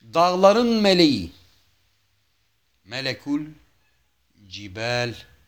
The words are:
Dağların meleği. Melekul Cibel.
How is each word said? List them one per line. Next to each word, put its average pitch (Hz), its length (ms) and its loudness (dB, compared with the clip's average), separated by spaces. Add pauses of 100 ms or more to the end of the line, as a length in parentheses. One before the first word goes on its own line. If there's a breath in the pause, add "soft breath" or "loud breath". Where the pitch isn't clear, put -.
(140)
Dağların 190 540 4
meleği. 175 640 2 (1500)
Melekul 135 580 -8 (1040)
Cibel. 110 800 -8 (220)